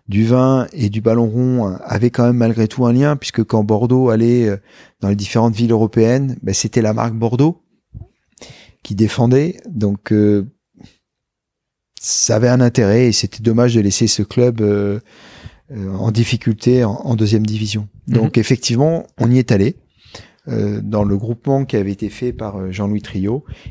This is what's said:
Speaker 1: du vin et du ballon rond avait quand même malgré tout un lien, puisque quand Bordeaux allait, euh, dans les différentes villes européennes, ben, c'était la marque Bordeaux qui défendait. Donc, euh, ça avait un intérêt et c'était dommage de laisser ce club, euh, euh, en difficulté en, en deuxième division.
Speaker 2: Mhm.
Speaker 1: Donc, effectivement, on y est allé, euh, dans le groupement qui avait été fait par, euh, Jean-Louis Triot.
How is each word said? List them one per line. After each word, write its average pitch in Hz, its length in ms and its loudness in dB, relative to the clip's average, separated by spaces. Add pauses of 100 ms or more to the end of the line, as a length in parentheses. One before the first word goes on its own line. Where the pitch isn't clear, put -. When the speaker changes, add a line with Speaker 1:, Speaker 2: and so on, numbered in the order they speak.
Speaker 1:
du 101 160 2
vin 127 480 2
et 117 160 -2
du 107 100 -4
ballon 113 280 2
rond 117 580 -2
avait 113 240 -2
quand 120 160 0
même 120 100 4
malgré 113 320 2
tout 127 180 -2
un 120 60 4
lien, 143 240 2
puisque - 300 -4
quand 110 180 0
Bordeaux 120 460 2
allait, 117 400 2
euh, 98 80 -4 (420)
dans 101 80 -2
les 101 80 2
différentes 110 400 0
villes 117 160 0
européennes, 117 720 2
ben, 101 100 -2
c'était - 280 -2
la 110 120 0
marque 113 200 -2
Bordeaux 120 480 0 (1200)
qui 107 120 -8
défendait. 123 760 2
Donc, 104 420 -4
euh, 104 340 2 (1600)
ça - 340 -2
avait 117 140 4
un 127 100 4
intérêt 120 480 4
et 113 60 2
c'était - 280 -4
dommage 117 340 2
de 117 40 4
laisser 101 280 0
ce 104 160 0
club, 123 360 0
euh, 104 400 0 (720)
euh, 98 220 -8
en 104 180 -4
difficulté 117 720 0
en, 104 120 -2
en 123 200 -4
deuxième 107 300 2
division. 107 420 -4 (200)
Speaker 2:
Mhm. 131 80 0
Speaker 1:
Donc, 113 220 2
effectivement, 127 720 0 (100)
on 117 140 0
y 127 80 4
est 120 140 0
allé, 104 240 0 (680)
euh, 104 360 -4
dans 104 200 -2
le 101 140 0
groupement 120 480 -4
qui - 100 -6
avait 101 160 -2
été 101 180 -6
fait 123 220 -6
par, 104 280 -10
euh, 95 120 -8
Jean-Louis 101 300 -4
Triot. 104 420 -6 (280)